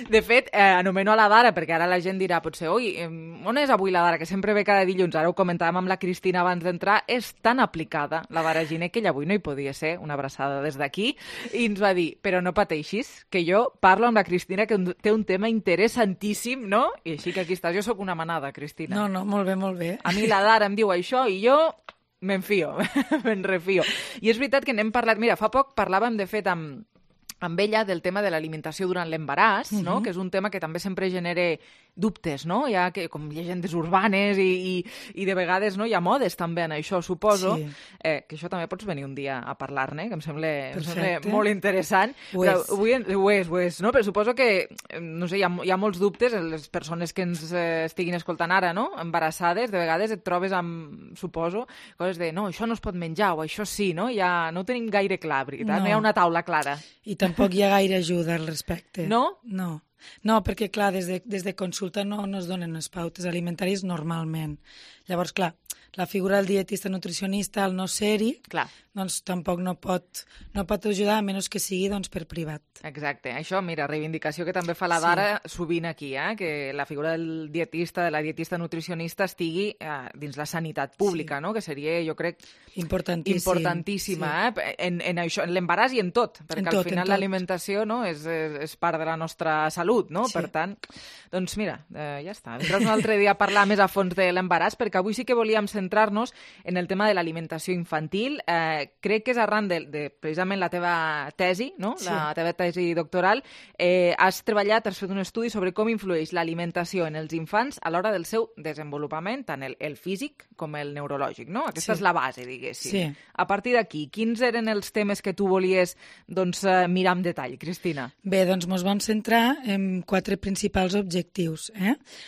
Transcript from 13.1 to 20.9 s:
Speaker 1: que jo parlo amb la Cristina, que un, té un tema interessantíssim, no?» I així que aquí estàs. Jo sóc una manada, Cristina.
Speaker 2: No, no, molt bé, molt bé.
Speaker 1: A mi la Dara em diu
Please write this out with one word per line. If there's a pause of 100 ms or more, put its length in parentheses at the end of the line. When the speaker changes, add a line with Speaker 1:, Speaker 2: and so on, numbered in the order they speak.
Speaker 1:
que
jo (160)
parlo
amb
la
Cristina,
que
un,
té
un
tema
interessantíssim,
no?» (180)
I
així
que
aquí
estàs.
Jo
sóc
una
manada,
Cristina.
Speaker 2:
No,
no,
molt
bé,
molt
bé.
Speaker 1:
A
mi
la
Dara
em
diu